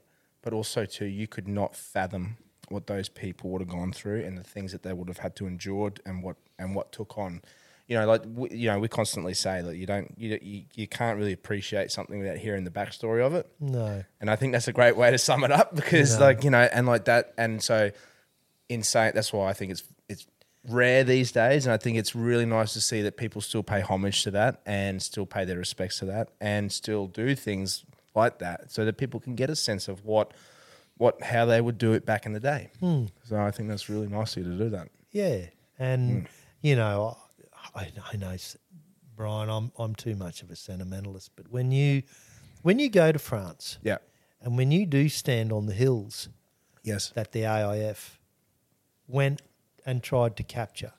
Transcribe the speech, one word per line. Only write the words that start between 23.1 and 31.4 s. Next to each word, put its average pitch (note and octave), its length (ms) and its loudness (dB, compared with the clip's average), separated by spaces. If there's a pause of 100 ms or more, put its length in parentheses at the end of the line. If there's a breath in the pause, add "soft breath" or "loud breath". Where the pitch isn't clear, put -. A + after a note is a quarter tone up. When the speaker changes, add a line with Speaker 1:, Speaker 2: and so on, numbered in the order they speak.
Speaker 1:
people G#2+ 240 -8
still G#2 240 -4
pay G#2 160 0
homage F#2+ 440 0
to G2+ 80 -4
that A2+ 340 2
and G2 360 -2
still - 240 -6
pay F#2+ 200 -4
their F2 120 -4
respects F#2 420 -6
to F#2+ 80 -6
that G#2 200 -4 (140)
and G#2 320 -2
still G#2 340 -4
do A#2+ 280 -2
things F#2+ 500 -6 (280)
like A2+ 260 2
that F2 300 -8
so A2 140 -2
that A2 140 0
people A#2+ 240 -6
can B2+ 140 -10
get C3 140 0
a D#3 60 -4
sense G#2 320 -4
of G2 160 -10
what, G#2+ 300 0 (640 soft breath)
what, A#2 260 4
how A#2 220 2